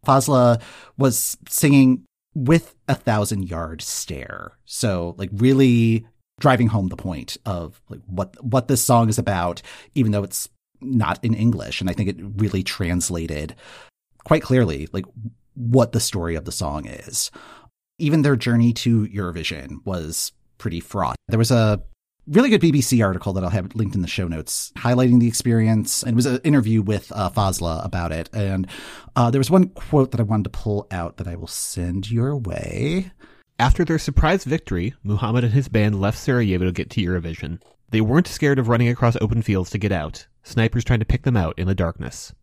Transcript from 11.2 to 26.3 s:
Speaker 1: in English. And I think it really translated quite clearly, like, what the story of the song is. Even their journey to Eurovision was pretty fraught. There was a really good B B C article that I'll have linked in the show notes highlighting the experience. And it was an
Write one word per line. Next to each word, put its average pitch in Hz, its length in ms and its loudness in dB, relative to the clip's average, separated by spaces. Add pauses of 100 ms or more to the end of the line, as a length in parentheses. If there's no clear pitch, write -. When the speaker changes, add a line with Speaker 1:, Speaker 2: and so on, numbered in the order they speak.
Speaker 1:
in 110 100 0
English. 110 460 -2
And 92 100 -4
I 85 40 -4
think 98 160 -2
it 101 100 -8
really 101 420 -2
translated 85 920 -4 (720)
quite 156 160 2
clearly, 82 500 0
like, 95 140 -6 (480)
what 127 400 2
the 139 80 0
story 85 340 -4
of 80 80 -8
the - 80 -10
song 76 360 -6
is. - 440 -10 (680)
Even 156 220 2
their 143 140 4
journey 117 380 2
to 113 340 0
Eurovision 85 800 -8
was 85 480 -6 (240)
pretty 85 240 -6
fraught. 85 340 -4 (140)
There 110 100 2
was 113 120 2
a 110 300 2 (460)
really 214 220 4
good 214 100 6
B 165 120 4
B 143 100 2
C 120 200 2
article 95 300 0
that 92 140 -2
I'll 87 40 -2
have 95 260 -4
linked 104 200 -2
in 98 60 0
the 85 80 -4
show 92 180 -4
notes - 480 -8
highlighting 123 460 4
the 117 60 4
experience. 110 760 0
And 123 80 -4
it 110 60 2
was 120 80 4
an 127 180 0